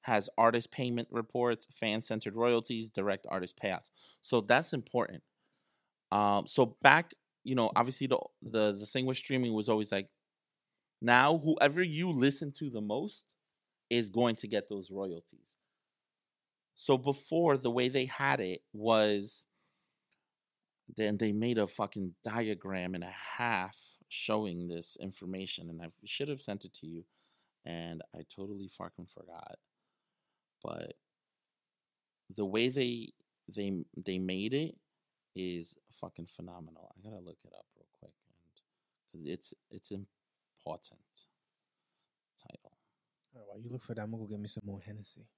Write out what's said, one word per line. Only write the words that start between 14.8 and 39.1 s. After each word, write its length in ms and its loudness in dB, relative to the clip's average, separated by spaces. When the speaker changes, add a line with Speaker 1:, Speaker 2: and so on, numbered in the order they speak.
Speaker 1:
royalties. 680 -8
So 220 4
before, 600 2
the 120 0
way 200 2
they 160 2
had 340 0
it 220 -4
was, 760 2
then 220 0
they 160 2
made 240 2
a 100 2
fucking 460 -4
diagram 720 -4
and 80 -6
a 100 -12
half 380 0
showing 600 -2
this 320 -8
information, 680 -10
and 120 -12
I 80 -12
should 240 -6
have 100 -6
sent 240 -8
it 120 -16
to 120 -16
you, 160 -12
and 360 -10
I 40 -14
totally 360 -12
fucking 440 -14
forgot. 440 -18
But 300 -10
the 120 -2
way 240 2
they, 400 -2
they, 300 -2
they 200 -6
made 360 -2
it 220 -4
is 400 -6
fucking 280 -14
phenomenal. 680 -18
I 120 -20
gotta 120 -16
look 220 -20
it 140 -20
up 80 -20
real 120 -20
quick, 140 -20
and, 880 -20